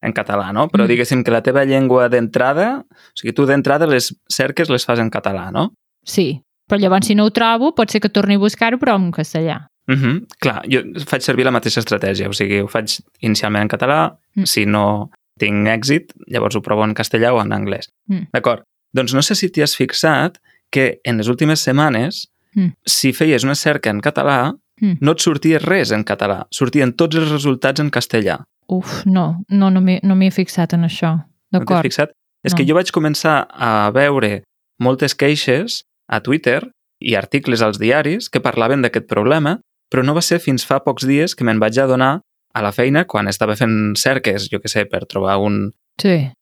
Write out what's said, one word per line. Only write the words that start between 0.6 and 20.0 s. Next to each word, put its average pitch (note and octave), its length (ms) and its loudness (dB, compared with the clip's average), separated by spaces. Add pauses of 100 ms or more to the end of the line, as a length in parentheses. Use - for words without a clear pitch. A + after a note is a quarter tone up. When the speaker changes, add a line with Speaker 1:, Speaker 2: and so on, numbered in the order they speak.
Speaker 1:
Però G3+ 160 2
Speaker 2:
Mm. - 20 0
Speaker 1:
diguéssim A#2+ 360 0
que - 80 0
la A#2 100 2
teva C3 240 2
llengua B2+ 440 4
d'entrada, B2+ 800 0
o - 260 -20
sigui, A#2 180 -6
tu C#3+ 120 2
d'entrada C#3 420 2
les C3 260 0 (160)
cerques C#3 400 -4
les B2 160 0
fas A#2+ 140 0
en A2+ 100 0
català, F#2+ 420 -6
no? D3+ 220 -4 (320)
Speaker 2:
Sí, D3 360 -2 (280)
però G3+ 100 0
llavors F#3+ 280 2
si G#3 80 2
no G#3+ 100 4
ho G#3+ 60 2
trobo, A#3 440 0
pot A3 140 0
ser G#3+ 120 -2
que G3+ 80 0
torni G3+ 260 2
a G3+ 40 2
buscar-ho, A3+ 380 0
però B3 180 2
en F#3 160 0
castellà. D#3 560 -4 (200)
Speaker 1:
Mhm, C3+ 380 0 (140)
clar, - 300 -2
jo B2+ 120 2 (240)
faig C3+ 160 -4
servir B2+ 240 0
la C3 60 4
mateixa A#2 280 0
estratègia, G2+ 480 -2
o G2+ 60 -6
sigui, G2+ 280 0
ho G2+ 60 -2
faig A2 320 -4 (220)
inicialment G#2+ 420 0
en G#2+ 60 -2
català, D3 480 0 (180)
Speaker 2:
Mm. G3 100 0
Speaker 1:
si G#2 200 0
no G#2 440 0 (300)
tinc G#2 280 0
èxit, B2+ 440 -2 (160)
llavors A2 280 -2
ho G#2 60 -2
provo G#2+ 220 0
en G#2+ 120 0
castellà A#2 380 0
o A#2 80 2
en G#2 100 -2
anglès. G2+ 380 -6 (200)
Speaker 2:
Mm. F3+ 240 -4
Speaker 1:
D'acord, A#2+ 300 -2 (300)
doncs B2+ 200 -2
no C3+ 80 2
sé G3+ 140 0
si F#3+ 140 -2
t'hi D#3 120 -2
has D3 140 0
fixat D3 640 -2 (340)